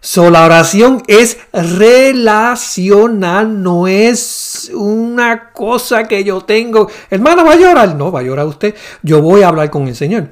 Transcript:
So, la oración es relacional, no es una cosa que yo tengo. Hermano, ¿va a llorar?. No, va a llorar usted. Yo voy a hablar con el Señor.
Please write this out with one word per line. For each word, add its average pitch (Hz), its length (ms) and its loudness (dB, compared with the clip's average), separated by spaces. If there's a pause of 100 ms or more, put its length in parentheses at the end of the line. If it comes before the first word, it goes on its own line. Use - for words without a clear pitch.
So, 175 280 0
la 165 160 6
oración 196 640 2
es 233 320 2 (120)
relacional, 214 2000 0
no 175 260 -2
es - 880 -4
una 226 760 -4
cosa 226 560 -4
que 202 160 -4
yo 196 180 -4
tengo. 220 480 -2 (200)
Hermano, 302 340 0
¿va 311 100 2
a 339 40 4
llorar?. 320 380 4
No, 143 140 -6
va 165 120 -6
a - 20 -8
llorar 135 240 -4
usted. 202 280 -6 (280)
Yo 151 180 2
voy 175 200 4
a 190 80 4
hablar 156 200 -2
con 143 200 -6
el 120 60 -10
Señor. 151 360 -6